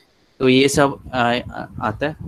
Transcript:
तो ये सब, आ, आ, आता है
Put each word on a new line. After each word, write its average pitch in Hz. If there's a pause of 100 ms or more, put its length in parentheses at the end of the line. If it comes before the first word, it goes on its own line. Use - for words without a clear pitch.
(380)
तो 131
ये 131
सब, 139
आ, 120
आ, - (140)
आता 113
है 156 (120)